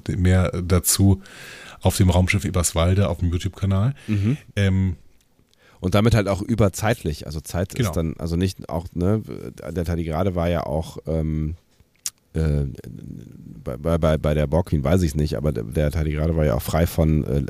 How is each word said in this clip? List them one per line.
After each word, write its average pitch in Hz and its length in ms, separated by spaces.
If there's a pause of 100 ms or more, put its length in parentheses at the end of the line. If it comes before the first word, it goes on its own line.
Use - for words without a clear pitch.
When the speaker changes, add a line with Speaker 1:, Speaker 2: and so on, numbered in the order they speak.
(160)
Speaker 1:
mehr 90 340 (120)
dazu 92 600 (580)
auf - 160
dem 90 140
Raumschiff 90 340
Eberswalde 87 640
auf 87 100
dem 87 120
YouTube-Kanal. 98 640 (140)
Speaker 2:
Mhm. 107 280 (200)
Speaker 1:
Ähm, 95 400 (840)
Speaker 2:
Und 92 140
damit 107 220
halt 101 100
auch 98 160
überzeitlich, 101 840
also 76 140
Zeit 87 360
Speaker 1:
Genau. 117 120
Speaker 2:
ist 82 80
dann, 80 220
also 82 160
nicht 95 340
auch, 85 260
ne, 98 280 (480)
der 85 140
Tardigrade 85 500
war 87 140
ja 85 160
auch, 78 420
ähm, 78 480 (800)
äh, 76 300 (1000)
bei, 62 140
bei, 82 200
bei, 78 220
bei 76 160
der 76 140
Borg 78 220
Queen 73 120
weiß 87 200
ich's 78 120
nicht, 73 220
aber 71 160
der, 60 100
der 76 300
Tardigrade 78 440
war 78 80
ja 69 100
auch - 80
frei 80 260
von, 78 340
äh, 69 280